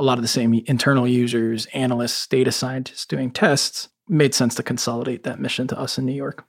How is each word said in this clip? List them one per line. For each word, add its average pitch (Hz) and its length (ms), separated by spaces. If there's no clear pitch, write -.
a 143 40
lot 127 140
of 117 40
the 113 60
same 117 240
internal 131 400
users, 120 600
analysts, 123 600
data 131 240
scientists 131 560
doing 131 240
tests. - 580
Made 151 260
sense 120 220
to 117 80
consolidate 120 580
that 120 160
mission 127 300
to - 100
us - 180
in 135 100
New 127 60
York. 139 360